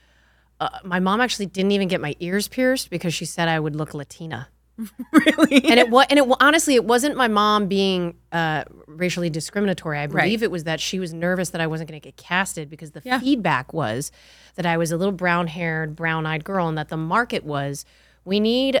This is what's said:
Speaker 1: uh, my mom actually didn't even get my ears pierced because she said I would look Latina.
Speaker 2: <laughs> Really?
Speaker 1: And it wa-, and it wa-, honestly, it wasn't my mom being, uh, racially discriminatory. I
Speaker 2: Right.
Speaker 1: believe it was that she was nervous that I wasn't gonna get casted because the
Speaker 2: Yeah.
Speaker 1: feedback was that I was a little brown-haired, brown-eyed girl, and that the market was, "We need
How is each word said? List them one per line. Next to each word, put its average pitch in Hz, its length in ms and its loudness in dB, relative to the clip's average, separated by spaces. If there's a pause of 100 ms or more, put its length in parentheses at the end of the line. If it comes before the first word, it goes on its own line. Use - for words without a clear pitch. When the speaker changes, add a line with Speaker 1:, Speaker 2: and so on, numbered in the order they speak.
(600)
Speaker 1:
uh, 156 80 -2 (160)
my 185 160 -2
mom 196 200 2
actually 226 260 -2
didn't 190 260 0
even 196 160 0
get 175 120 -2
my 147 200 -4
ears 185 260 -2
pierced 254 440 0
because 170 220 -4
she 160 120 -6
said 165 240 -2
I 160 100 0
would 151 160 -4
look 151 200 -6
Latina. 147 540 -12 (300)
Speaker 2:
<laughs> 226 100 -10 (240)
Really? 294 520 6
Speaker 1:
And 240 140 6
it 247 120 6
wa-, 254 200 8
and 285 80 6
it 269 80 6
wa-, 254 140 4
honestly, 294 340 4
it 233 100 4
wasn't 247 320 2
my 247 120 2
mom 208 400 2
being, 185 480 0 (160)
uh, 160 320 -2 (240)
racially 175 420 -4
discriminatory. 160 680 -4
I 147 80 -4
Speaker 2:
Right. 156 180 0
Speaker 1:
believe 214 180 0
it 196 80 0
was 165 140 -6
that 160 160 -4
she - 180 -4
was 175 160 -6
nervous 175 360 -2
that 170 100 -6
I 160 80 0
wasn't 160 220 -6
gonna 151 100 -16
get - 160 -20
casted 175 540 -4
because 156 220 -18
the 156 120 -18
Speaker 2:
Yeah. 254 160 -2
Speaker 1:
feedback 180 520 2
was 135 380 -2 (460)
that 175 100 -2
I 165 100 2
was 165 160 0
a 170 40 -2
little 196 160 0
brown-haired, 165 840 -2
brown-eyed 160 480 -4
girl, 190 240 -2
and 156 100 -2
that 151 100 -6
the 165 80 -8
market 185 480 -2
was, 143 400 -6 (400)
"We 196 160 -2
need 254 400 2